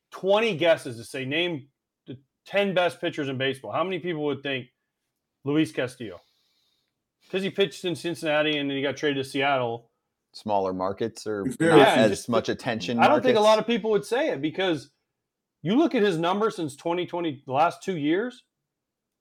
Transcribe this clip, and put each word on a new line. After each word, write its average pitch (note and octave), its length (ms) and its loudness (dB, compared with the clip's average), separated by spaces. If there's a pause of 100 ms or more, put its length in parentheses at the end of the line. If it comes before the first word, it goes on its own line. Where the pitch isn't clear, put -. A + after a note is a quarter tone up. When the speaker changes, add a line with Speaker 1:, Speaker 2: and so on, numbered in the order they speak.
(120)
Speaker 1:
twenty G3+ 460 2
guesses D3 400 2
to A2+ 80 -14
say, C3 200 -8
"Name D3+ 440 -2 (360)
the B2+ 120 -14 (280)
ten G3 280 0
best E3+ 260 0
pitchers D#3 300 -4
in C3 80 -6
baseball," C3 340 -4
how D3+ 140 -2
many F#3 140 -4
people D#3+ 260 -6
would C#3 180 -4
think C3 240 -6 (760)
Luis D3 260 2
Castillo? A#2+ 480 -6 (1120)
'Cause F#3+ 100 -4
he F#3+ 80 -4
pitched G3 360 -2
in E3+ 100 -2
Cincinnati D3+ 640 -2
and C#3+ 120 -2
then C#3 60 -4
he C3+ 80 -2
got C3+ 140 -2
traded C#3 260 -2
to C3+ 60 -8
Seattle. C3 600 -2 (440)
Speaker 2:
Smaller G2 400 -2
markets G2 520 -4
or G#2 200 -4 (120)
Speaker 3:
Very E3 140 4
Speaker 2:
not D#3 80 10
Speaker 1:
Yeah, D#3 140 8 (100)
Speaker 2:
as G#2+ 80 6
Speaker 1:
just - 160 -6
Speaker 2:
much A#2 220 0
attention A2+ 500 -4
Speaker 1:
I F#3 80 6
don't C#4+ 160 4
think B3 140 4
a - 20 4
Speaker 2:
markets. G#3 40 2
Speaker 1:
lot A3 160 6
of G#3+ 80 -4
people A3 240 -2
would G3+ 140 0
say C4+ 240 -2
it D3 120 -4
because D#3 480 -2 (720)
you G3 140 0
look D#4 200 2
at A3+ 80 4
his F#3+ 140 2
numbers F#3+ 400 0
since D#3 180 -6
twenty F3 300 -4
twenty, E3+ 400 -6
the B2+ 80 -6
last E3 280 2
two F#3+ 160 -4
years, F3 460 -2 (760)